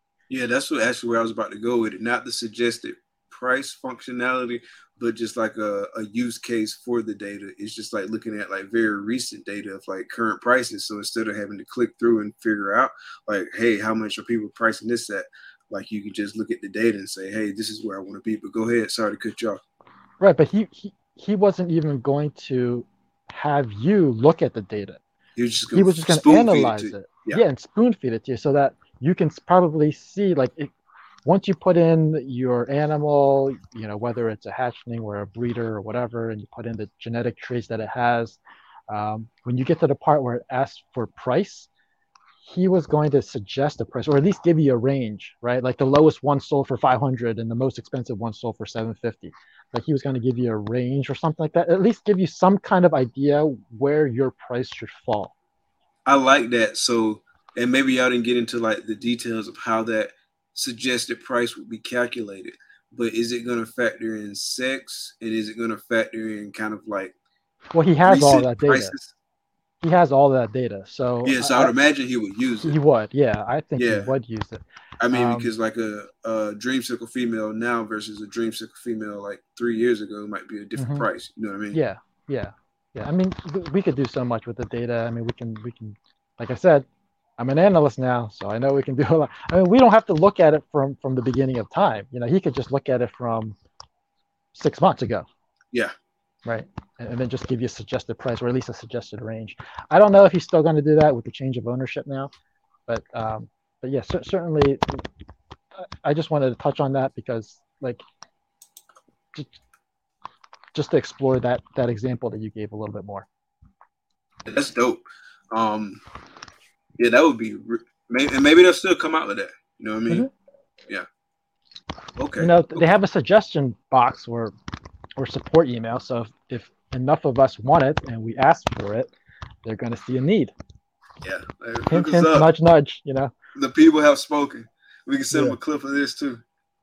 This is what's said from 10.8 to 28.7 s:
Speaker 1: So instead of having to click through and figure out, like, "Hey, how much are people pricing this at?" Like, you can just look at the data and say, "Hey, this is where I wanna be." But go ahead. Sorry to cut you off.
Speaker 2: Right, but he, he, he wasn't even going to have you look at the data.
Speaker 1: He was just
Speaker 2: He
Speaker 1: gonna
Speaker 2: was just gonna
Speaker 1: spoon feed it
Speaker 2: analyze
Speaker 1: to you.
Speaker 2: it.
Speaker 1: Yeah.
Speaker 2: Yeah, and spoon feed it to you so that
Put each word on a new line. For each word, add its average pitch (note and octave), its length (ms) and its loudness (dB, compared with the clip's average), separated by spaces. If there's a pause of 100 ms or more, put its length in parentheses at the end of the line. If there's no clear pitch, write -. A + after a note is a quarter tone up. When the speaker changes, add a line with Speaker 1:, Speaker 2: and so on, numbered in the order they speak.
Speaker 1:
So G#2+ 100 -8
instead A2 300 -6
of G#2 80 -8
having G#2 240 -10
to - 60 -18
click A#2+ 340 -6
through A#2 220 2
and G#2 200 -10
figure G#2 320 -4
out, B2+ 180 0 (360)
like, G2 180 -4 (100)
"Hey, A2+ 220 2
how A2 160 -4
much A2 240 -4
are G#2+ 60 -14
people A2 320 -4
pricing A2 320 -2
this A#2 220 -4
at?" G2 160 -8 (440)
Like, G2 220 -12
you G#2 100 -6
can G2 120 -14
just G#2 220 -6
look G#2+ 140 -6
at A#2 120 -6
the - 80 -12
data G#2+ 280 0
and G2 120 -12
say, F#2+ 220 -12
"Hey, G#2+ 200 -6
this G#2+ 180 -8
is A2 160 -12
where G2 140 -8
I - 20 -12
wanna G2 200 -16
be." A2 160 -4
But G2+ 160 -16
go A2+ 160 -4
ahead. A#2 200 0
Sorry G#2+ 220 -4
to - 60 -12
cut - 240 -10
you G#2+ 100 -4
off. F#2+ 100 -10 (560)
Speaker 2:
Right, F#3 200 4
but D#3 100 4
he, G#3 240 -2
he, - 220 -18 (220)
he - 200 -4
wasn't F#3 360 2
even D3+ 280 0
going C#3+ 320 -2 (160)
to B2 380 -2 (480)
have C#3+ 400 -2
you D3+ 380 2
look B2 300 6
at C3+ 120 0
the A2+ 80 -6
data. G2+ 360 -10 (380)
Speaker 1:
He A#2 60 -4
was A#2+ 100 0
just - 200 -4
Speaker 2:
He - 40 -4
Speaker 1:
gonna F#3+ 100 8
Speaker 2:
was F#3 120 6
just D#3+ 100 -6
gonna E3 140 4
Speaker 1:
spoon D4+ 120 8
feed D4+ 60 10
it - 0 -
Speaker 2:
analyze C#3 420 4
Speaker 1:
to A2 60 -6
you. G2 100 -12
Speaker 2:
it. G2 80 -18 (220)
Speaker 1:
Yeah. B2 120 -2
Speaker 2:
Yeah, G#3 100 6
and B2+ 100 -4
spoon A#3 320 2
feed B2+ 220 -4
it A2+ 100 -6
to - 80 -8
you A#2+ 60 -2
so C#3 160 0
that C#3 220 2 (260)